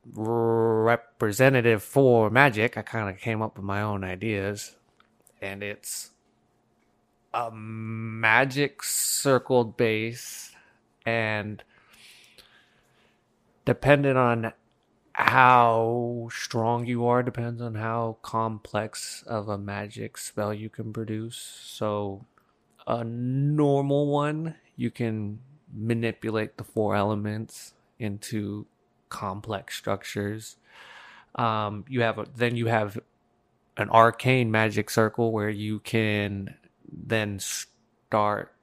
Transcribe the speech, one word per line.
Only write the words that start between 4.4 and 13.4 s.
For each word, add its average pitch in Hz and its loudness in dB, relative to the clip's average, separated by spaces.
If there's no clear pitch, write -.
And 98 -8
it's - -12
a 117 -4
magic 113 0
circled 123 2
base 113 -2
and 107 -2